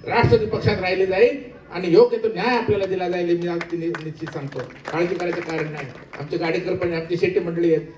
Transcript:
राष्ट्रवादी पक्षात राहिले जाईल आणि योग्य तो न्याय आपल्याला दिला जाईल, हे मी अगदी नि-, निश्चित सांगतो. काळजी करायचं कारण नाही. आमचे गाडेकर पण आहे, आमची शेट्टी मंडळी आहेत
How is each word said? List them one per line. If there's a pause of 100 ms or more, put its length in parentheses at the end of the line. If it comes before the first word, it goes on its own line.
राष्ट्रवादी
पक्षात
राहिले
जाईल (360)
आणि
योग्य
तो
न्याय
आपल्याला
दिला
जाईल,
हे
मी
अगदी
नि-,
निश्चित
सांगतो. (320)
काळजी
करायचं
कारण
नाही. (320)
आमचे
गाडेकर
पण
आहे,
आमची
शेट्टी
मंडळी
आहेत (100)